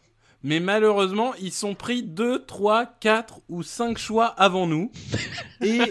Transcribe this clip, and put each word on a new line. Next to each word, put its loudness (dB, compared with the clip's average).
mais 0
malheureusement, 2
ils -8
sont -4
pris -4
deux, -2
trois, 0
quatre 0
ou -8
cinq -4
choix 0
avant 4
nous. -2
Et 2